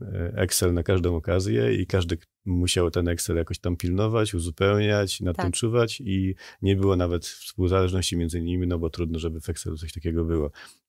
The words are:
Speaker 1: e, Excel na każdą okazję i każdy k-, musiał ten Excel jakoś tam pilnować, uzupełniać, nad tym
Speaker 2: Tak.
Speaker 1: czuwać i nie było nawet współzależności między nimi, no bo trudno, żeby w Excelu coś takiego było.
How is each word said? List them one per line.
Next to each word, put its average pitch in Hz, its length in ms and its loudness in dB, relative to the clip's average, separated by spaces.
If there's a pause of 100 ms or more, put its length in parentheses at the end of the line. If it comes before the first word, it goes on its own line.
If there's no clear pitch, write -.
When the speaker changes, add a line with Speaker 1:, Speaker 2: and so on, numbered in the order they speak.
Speaker 1:
e, 90 340 -6
Excel 92 380 2
na 85 100 2
każdą 90 320 2
okazję 104 600 0
i 95 120 -2
każdy 87 300 0
k-, - 80 -20 (200)
musiał 90 460 2
ten 85 160 0
Excel 85 280 -2
jakoś 82 240 -2
tam 87 180 -2
pilnować, 107 560 0
uzupełniać, 98 880 2
nad 90 140 -2
tym 92 100 -2
Speaker 2:
Tak. 90 80 0
Speaker 1:
czuwać 117 480 0
i 95 340 0 (260)
nie 98 140 4
było 98 200 4
nawet 87 300 0
współzależności 92 920 0
między 85 240 -2
nimi, 90 260 -2
no 87 120 0
bo 82 100 -2
trudno, 82 300 -4
żeby 80 220 -6
w - 80 -8
Excelu 82 280 -6
coś 80 160 -12
takiego 82 300 -2
było. 80 280 0 (380)